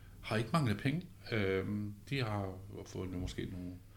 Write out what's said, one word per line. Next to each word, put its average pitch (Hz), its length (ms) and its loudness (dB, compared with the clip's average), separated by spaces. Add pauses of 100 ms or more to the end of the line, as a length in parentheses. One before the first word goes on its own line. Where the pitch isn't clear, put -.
(200)
har - 160 0
ikke - 160 2
manglet 127 240 6
penge. 151 260 2 (300)
Øh, 95 300 4 (480)
de 139 120 2
har 104 220 0 (420)
fået 92 260 -4
nu 90 60 -2
måske 90 340 -2
nogle, 90 180 -4 (260)